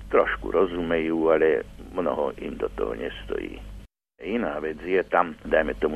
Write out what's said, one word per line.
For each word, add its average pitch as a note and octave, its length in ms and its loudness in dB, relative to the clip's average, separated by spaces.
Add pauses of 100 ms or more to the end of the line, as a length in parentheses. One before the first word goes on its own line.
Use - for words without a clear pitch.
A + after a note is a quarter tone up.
trošku - 440 2
rozumejú, E2 800 2
ale D#2+ 320 4 (280)
mnoho D2+ 480 -2
im - 160 -8
do - 160 -2
toho A1 240 -4
nestojí. G1+ 640 -8 (580)
Iná F2 400 -4
vec D#2 240 -6
je F#2 240 2
tam, F2 400 2
dajme D2+ 320 2
tomu, D#2 180 0